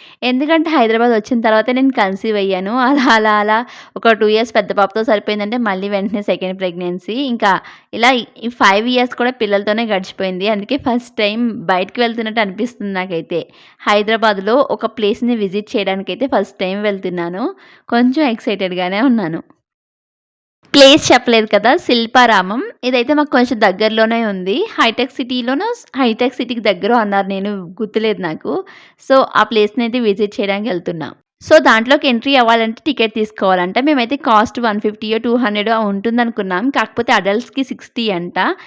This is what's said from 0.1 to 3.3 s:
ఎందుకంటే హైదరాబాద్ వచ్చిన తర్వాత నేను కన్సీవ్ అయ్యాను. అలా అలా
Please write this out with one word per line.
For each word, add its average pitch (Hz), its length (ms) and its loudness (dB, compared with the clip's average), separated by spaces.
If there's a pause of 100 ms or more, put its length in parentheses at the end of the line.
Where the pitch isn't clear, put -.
ఎందుకంటే 294 480 0
హైదరాబాద్ 233 420 2
వచ్చిన 226 280 -2
తర్వాత 220 300 2
నేను 262 200 2
కన్సీవ్ 208 460 -2
అయ్యాను. 196 420 -2
అలా 262 360 2
అలా 220 180 4